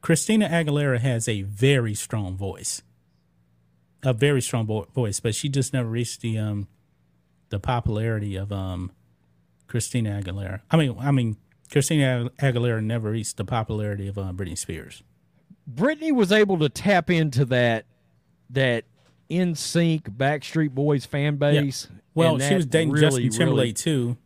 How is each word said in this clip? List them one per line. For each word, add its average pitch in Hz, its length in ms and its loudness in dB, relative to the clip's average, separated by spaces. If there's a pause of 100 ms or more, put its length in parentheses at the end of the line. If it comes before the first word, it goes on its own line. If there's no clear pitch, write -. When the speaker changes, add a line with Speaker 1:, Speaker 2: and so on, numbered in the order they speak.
Speaker 1:
Christina 208 460 2
Aguilera 147 520 0
has 120 280 0
a 107 140 -2
very 110 520 2
strong 104 420 -6
voice. 95 460 -8 (1200)
A 127 100 2
very 135 280 2
strong 117 240 -4
vo-, 107 280 -4
voice, 110 260 -2
but 110 160 -2
she - 140 -6
just 135 240 -2
never 123 160 -2
reached 117 320 -6
the, 110 160 -2
um, 104 300 -4 (800)
the 101 100 -4
popularity 110 760 -2
of, 101 160 -6
um, 92 400 -6 (760)
Christina 110 560 -4
Aguilera. 95 380 -8 (100)
I 165 60 4
mean, 135 220 2
I 139 120 0
mean, 117 260 0 (340)
Christina 131 680 2
Agu-, 135 160 0
Aguilera 117 300 0
never 110 280 -2
reached 110 260 -6
the 120 80 -4
popularity 107 640 -4
of, 98 100 -8
uh, 95 160 -6
Britney 92 240 -8
Spears. - 440 -10 (680)
Speaker 2:
Britney 302 400 0
was 220 200 4
able 202 280 4
to 151 80 4
tap 185 420 0
into 151 360 2
that, 120 400 2 (640)
that 123 340 0 (460)
N 175 260 0
sync, 165 540 0
Backstreet 139 640 -2
Boys 143 340 0
fan 147 340 -2
Speaker 1:
Yeah. 147 220 4
Speaker 2:
base, 139 260 -4 (280)
Speaker 1:
Well, 160 180 4
Speaker 2:
and 131 100 0
Speaker 1:
she 143 60 0
Speaker 2:
that 196 60 6
Speaker 1:
was 175 100 2
dating 160 260 2
Speaker 2:
really, 151 100 4 (220)
Speaker 1:
Justin 131 60 2
Timberlake, 135 280 2
Speaker 2:
really 123 160 2
Speaker 1:
too. 120 520 0